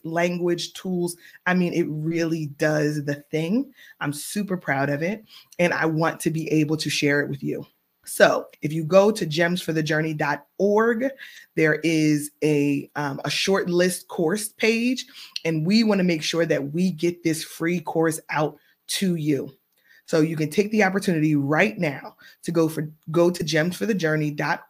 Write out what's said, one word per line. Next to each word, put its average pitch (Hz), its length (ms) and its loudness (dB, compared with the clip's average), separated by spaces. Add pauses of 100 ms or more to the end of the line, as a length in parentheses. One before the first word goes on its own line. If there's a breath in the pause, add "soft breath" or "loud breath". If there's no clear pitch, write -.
language, 170 680 -2
tools. 175 440 -4 (300 loud breath)
I 180 80 2
mean, 175 180 2
it 160 160 0
really 160 580 -2 (100)
does 151 480 0
the 143 100 -4 (160)
thing. 170 420 -2 (280 loud breath)
I'm 143 120 -4
super 190 420 -6
proud 139 340 -2
of 143 120 -2
it, 208 240 -4 (320 loud breath)
and 175 160 2
I 160 140 0
want 160 320 0
to 170 100 -2
be 160 220 -4
able 156 260 2
to 156 140 -4
share 143 300 2
it - 80 -2
with 143 120 -8
you. 147 240 -6 (400)
So - 400 4 (160)
if 151 100 -2
you 160 120 -2
go 190 260 6
to 214 160 0
gems 170 380 0
for 165 100 -2
the 160 80 0
journey 156 320 0
dot 147 320 -2 (140)
org, 226 500 2 (460 loud breath)
there 156 280 2
is 151 460 2 (140)
a, 143 520 0
um, 143 300 -6
a 147 60 -4
short 190 360 0
list 180 420 0
course 190 400 -2
page, 233 580 0 (360 loud breath)
and 160 220 0
we 214 180 4
wanna 196 200 4
make 170 180 0
sure 170 240 0
that 143 280 -2
we 180 180 0
get 170 320 -2
this 160 200 -2
free 175 360 -4
course 160 400 -2 (100)
out 147 300 -2 (280 soft breath)
to 180 280 -2
you. 147 400 -2 (500 soft breath)
So 165 160 2
you 160 140 0
can 151 140 -2
take 208 220 0
the 214 100 2
opportunity 180 540 2
right 156 420 2
now 160 380 -4 (260 loud breath)
to 170 100 -6
go 165 160 4
for, 156 220 -6 (220)
go 170 180 4
to 175 140 -2
gems 156 340 0
for 202 80 -6
the 226 80 0
journey 156 380 0
dot 151 380 -4